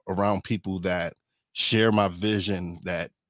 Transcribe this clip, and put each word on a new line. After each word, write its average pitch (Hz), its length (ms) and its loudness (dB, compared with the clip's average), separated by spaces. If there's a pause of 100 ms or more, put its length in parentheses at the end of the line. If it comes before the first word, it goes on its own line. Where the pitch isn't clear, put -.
around 98 340 0
people 95 380 -4
that 87 340 -2 (380)
share 113 400 4
my 104 160 6
vision, 90 760 -2
that, 87 280 -4 (160)